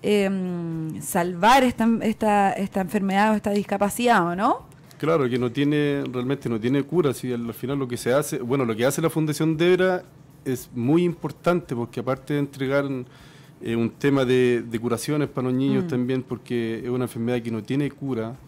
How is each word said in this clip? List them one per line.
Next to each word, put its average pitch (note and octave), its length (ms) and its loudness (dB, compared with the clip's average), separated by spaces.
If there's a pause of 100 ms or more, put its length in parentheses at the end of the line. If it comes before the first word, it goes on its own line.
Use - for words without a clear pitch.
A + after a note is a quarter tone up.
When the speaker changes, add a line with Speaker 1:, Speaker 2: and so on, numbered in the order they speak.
Speaker 1:
em, F3+ 960 -2
salvar F#3 640 4
esta, A#3 260 2 (140)
esta, G#3 500 2
esta G3+ 280 -2
enfermedad G3 500 2
o G#3+ 40 4
esta G#3 140 -2
discapacidad, G3+ 800 2
¿o F3 80 -2
no? C4 240 0 (400)
Speaker 2:
Claro, D3 280 2
que A#2+ 120 0
no B2 120 0
tiene, C#3+ 520 0 (100)
realmente C3 360 -4
no A2+ 100 -2
tiene C3 240 0
cura, D3 320 0
si B2+ 180 -6
al, A#2 140 -6
al A2+ 80 -8
final C#3 240 -4
lo C3+ 80 -4
que A#2+ 100 -6
se A#2+ 160 0
hace, D3 240 0
bueno, B2+ 260 0
lo A2+ 120 0
que A#2 100 0
hace C#3+ 160 0
la D#3+ 80 2
Fundación D#3 480 0
Debra F3+ 460 4 (420)
es C3 280 -4
muy C#3 300 2
importante, E3+ 720 -2
porque A#2 240 -6
aparte C3 360 -4
de D3 40 0
entregar, C#3 460 -2 (760)
eh, A2+ 140 -4
un A#2 140 0
tema C#3 340 2
de, B2 380 4
de A2+ 180 -6
curaciones B2+ 480 -2
para B2+ 200 -4
los B2+ 100 0
niños C3+ 260 2
Speaker 1:
Mm. F3+ 40 -4
Speaker 2:
también, C3 360 -2
porque A#2 580 -4
es B2 80 -8
una B2+ 140 -2
enfermedad A#2+ 380 -2
que A2+ 100 -6
no A2 100 -4
tiene C#3 300 -2
cura A#2+ 420 -6 (140)